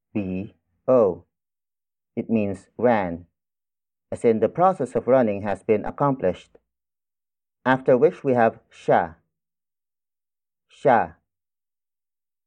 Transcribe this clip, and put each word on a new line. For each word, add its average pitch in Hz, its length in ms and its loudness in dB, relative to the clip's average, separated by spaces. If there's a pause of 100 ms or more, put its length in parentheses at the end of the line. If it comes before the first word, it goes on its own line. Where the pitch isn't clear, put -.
(120)
B 95 420 -6 (320)
O. 104 380 2 (920)
It 113 140 -8
means 101 480 -4
ran, 98 480 -2 (880)
as - 100 -14
in 113 180 2
the 107 100 0
process 180 440 -2
of 117 140 -4
running 107 400 0
has 95 140 -6
been 104 240 -2
accomplished. - 720 -4 (1080)
After 131 320 2
which 156 260 0
we 135 120 0
have 113 340 2
sha. 95 460 -2 (1500)
Sha. 107 440 0 (1300)